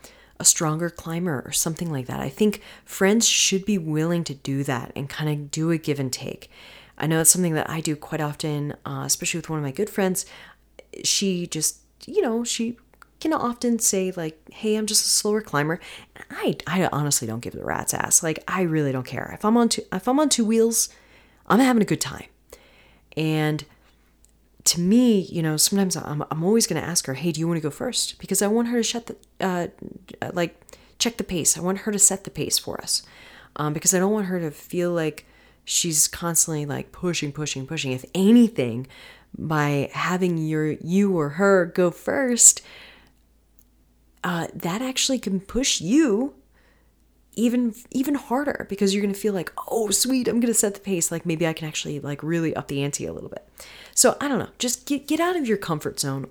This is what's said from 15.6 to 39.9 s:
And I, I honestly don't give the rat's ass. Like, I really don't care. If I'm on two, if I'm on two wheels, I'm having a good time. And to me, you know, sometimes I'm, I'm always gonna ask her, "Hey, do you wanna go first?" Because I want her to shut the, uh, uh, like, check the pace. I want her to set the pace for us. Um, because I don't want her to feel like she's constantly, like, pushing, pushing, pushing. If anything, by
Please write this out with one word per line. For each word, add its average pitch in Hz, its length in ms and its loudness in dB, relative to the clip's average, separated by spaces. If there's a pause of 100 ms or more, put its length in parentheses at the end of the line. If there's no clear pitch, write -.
And - 160 -18
I, 294 260 -2 (100)
I 175 260 2
honestly 143 340 0
don't 110 140 -6
give - 140 -10
the - 100 -10
rat's - 300 -4
ass. - 280 2
Like, 160 240 -2
I 185 160 0
really 156 300 2
don't 127 140 -4
care. - 280 -8
If - 100 -14
I'm 220 120 6
on 233 140 6
two, - 120 -2 (100)
if 185 140 -4
I'm 262 140 4
on 311 80 4
two 240 160 2
wheels, 226 460 2 (560)
I'm 196 140 6
having 254 220 6
a - 40 2
good 156 140 0
time. - 260 -8 (880)
And 156 480 0 (1000)
to - 160 2
me, 214 400 6
you 170 220 -4
know, 156 140 0
sometimes 190 400 2
I'm, 147 340 -4
I'm 160 140 -2
always 214 220 4
gonna 160 140 -2
ask 170 260 -2
her, 135 80 -4
"Hey, 156 180 -2
do 151 80 -4
you 165 80 0
wanna 170 120 0
go 151 100 -2
first?" - 480 -4
Because - 240 0
I 202 40 2
want 233 220 2
her 240 80 0
to 233 60 2
shut 233 240 -4
the, - 100 -12 (240)
uh, 180 280 0 (520)
uh, - 140 -8
like, 175 260 -2 (380)
check 233 180 -2
the 196 80 -4
pace. - 320 0
I 160 60 -10
want 190 160 -2
her 214 140 -6
to 208 60 -2
set 190 260 2
the - 60 -12
pace - 280 -4
for - 220 -8
us. - 220 -2 (540)
Um, 151 160 -2
because 156 200 0
I 190 60 4
don't 190 140 2
want 214 140 -2
her 180 140 -2
to 165 100 -4
feel 175 420 -4
like 160 340 -2 (380)
she's - 440 0
constantly, 160 580 -2
like, 135 240 -6
pushing, 160 400 -4
pushing, 139 380 -8
pushing. 143 240 -4
If 127 120 -6 (100)
anything, 185 760 6 (480)
by 147 560 0